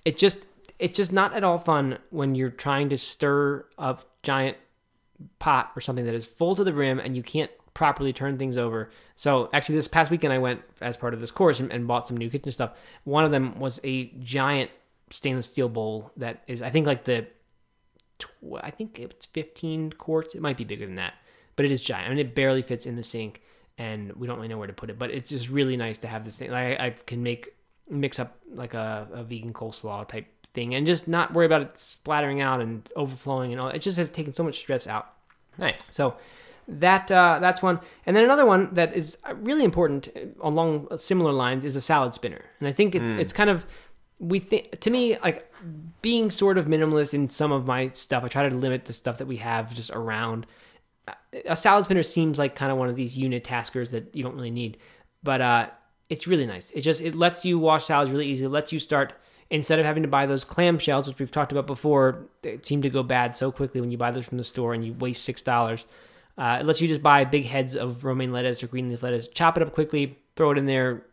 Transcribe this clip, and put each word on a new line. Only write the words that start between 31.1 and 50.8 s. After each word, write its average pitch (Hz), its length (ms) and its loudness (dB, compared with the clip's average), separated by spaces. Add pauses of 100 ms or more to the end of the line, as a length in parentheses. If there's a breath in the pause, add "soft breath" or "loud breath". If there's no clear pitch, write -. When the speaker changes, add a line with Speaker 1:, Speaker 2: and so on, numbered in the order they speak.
Speaker 1:
worry 170 140 6
about 156 160 6
it - 180 -12
splattering 147 600 -2
out 131 200 0
and 113 340 -6
overflowing 131 580 -4
and 123 80 -6
all. 131 80 -4
It 151 120 -6
just 185 160 -2
has 170 140 0
taken 151 220 -8
so 175 120 -4
much 151 140 -4
stress - 280 -4
out. 107 200 -6 (520)
Speaker 2:
Nice. 175 340 -4
Speaker 1:
So 131 240 0 (520 loud breath)
that, 185 420 4
uh, 175 300 8
that's 180 220 4
one. 180 180 2 (260 loud breath)
And 180 100 2
then 226 80 10
another 277 220 8
one 185 280 6
that 170 200 4
is 156 220 -4 (200)
really 254 280 2
important, 147 500 2
uh, - 60 -10 (260)
along 156 420 0 (100)
similar 170 340 2
lines 131 320 0
is 139 120 -4
a 135 40 -2
salad 135 340 2
spinner. - 300 -8 (140)
And 143 100 -2
I 139 40 -2
think 196 220 2
it, 170 80 2
Speaker 2:
Mm. 117 160 0
Speaker 1:
it's 190 140 -2
kind 208 180 2
of, 170 140 0 (540 loud breath)
we 180 220 -2
thi-, 190 280 -2 (120)
to 226 100 0
me, 240 280 2
like, - 280 -2 (560)
being 226 280 2
sort 196 280 4
of 160 80 0
minimalist 156 480 2
in 143 140 2
some 151 240 0
of 131 140 0
my 131 220 0
stuff, 127 360 -4
I 123 40 -4
try 139 200 2
to 131 60 0
limit 127 300 -2
the - 80 -12
stuff 117 260 -6
that 135 80 -8
we 131 120 -6
have 113 360 -4
just 117 160 -12
around. 113 560 -4 (1000 soft breath)